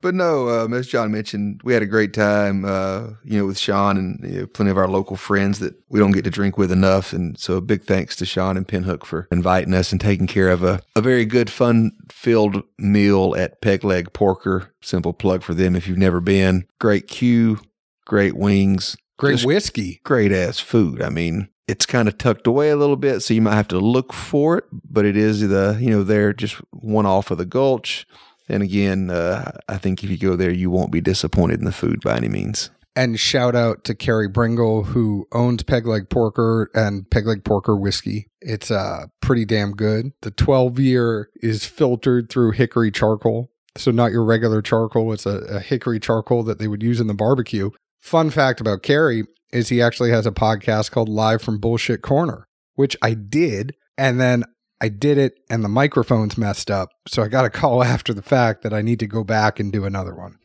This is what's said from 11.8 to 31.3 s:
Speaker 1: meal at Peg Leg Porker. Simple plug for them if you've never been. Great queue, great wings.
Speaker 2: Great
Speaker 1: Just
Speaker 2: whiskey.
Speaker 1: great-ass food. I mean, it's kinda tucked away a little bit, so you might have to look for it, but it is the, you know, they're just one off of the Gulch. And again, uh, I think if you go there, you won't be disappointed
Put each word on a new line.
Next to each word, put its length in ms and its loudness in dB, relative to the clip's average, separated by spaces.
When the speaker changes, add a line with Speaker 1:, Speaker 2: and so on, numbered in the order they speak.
Speaker 1:
meal 580 4
at 260 -6
Peg 220 0
Leg 280 -2
Porker. 720 -2
Simple 320 -4
plug 280 -2
for 120 -6
them 200 2
if 140 -4
you've 100 -2
never 220 2
been. 460 2
Great 300 0
queue, 500 2
great 320 2
wings. 600 2
Speaker 2:
Great 180 2
Speaker 1:
Just 100 0
Speaker 2:
whiskey. 580 -2
Speaker 1:
great-ass 560 2
food. 400 0
I 80 -4
mean, 400 -4
it's 200 -2
kinda 260 0
tucked 340 0
away 220 2
a 80 2
little 200 2
bit, 240 0
so 120 -2
you 80 2
might 140 4
have 140 2
to 100 -2
look 340 0
for 460 0
it, 140 -8
but 340 -2
it 100 2
is 320 2
the, 320 2
you 80 0
know, 140 2
they're 320 2
just 220 -8
one 340 0
off 240 0
of 80 -4
the 80 -4
Gulch. 600 -2
And 120 -2
again, 460 0
uh, 440 -4
I 120 -8
think 260 -4
if 60 -6
you 80 -4
go 180 0
there, 140 0
you 200 -2
won't 220 0
be 80 0
disappointed 600 0